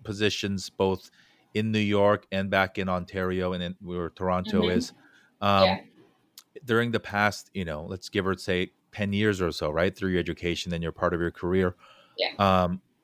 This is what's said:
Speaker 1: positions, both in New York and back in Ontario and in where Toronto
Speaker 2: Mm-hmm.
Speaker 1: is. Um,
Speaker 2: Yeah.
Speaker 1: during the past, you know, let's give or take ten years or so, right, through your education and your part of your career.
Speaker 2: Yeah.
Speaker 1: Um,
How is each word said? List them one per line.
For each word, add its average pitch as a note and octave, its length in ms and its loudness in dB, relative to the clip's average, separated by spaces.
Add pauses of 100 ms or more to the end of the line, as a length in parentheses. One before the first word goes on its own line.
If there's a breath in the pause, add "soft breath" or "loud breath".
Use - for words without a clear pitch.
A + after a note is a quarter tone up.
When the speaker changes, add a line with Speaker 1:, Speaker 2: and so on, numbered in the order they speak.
Speaker 1:
positions, G2+ 680 -2
both F#2+ 400 0 (440 soft breath)
in A2 180 0
New G#2+ 80 2
York G2+ 520 4
and G2 180 -2
back F#2+ 280 2
in F#2+ 120 -2
Ontario F#2 640 -2
and F2+ 100 -4
in F2+ 180 -6
where F2 280 -6
Toronto F#2 540 0
Speaker 2:
Mm-hmm. F2+ 140 2
Speaker 1:
is. E2+ 160 -4 (460 soft breath)
Um, G2+ 240 4
Speaker 2:
Yeah. F#2+ 160 4 (840)
Speaker 1:
during A#2 260 0
the A2+ 80 0
past, G#2 540 -2
you F#2+ 120 -4
know, D#2 200 -6
let's F#2 240 -10
give F#2+ 180 -2
or F#2+ 80 0
take F2+ 380 -2 (180)
ten G2+ 220 -4
years G2+ 280 2
or E2+ 100 0
so, D#2 180 -4
right, E2+ 260 0
through F#2+ 160 -2
your F2+ 80 2
education E2+ 540 -4
and E2 100 -4
your D#2+ 80 -4
part F2 220 0
of E2+ 80 -2
your E2+ 100 -2
career. F2+ 440 0 (420 soft breath)
Speaker 2:
Yeah. - 200 -4
Speaker 1:
Um, F#2 440 2 (220)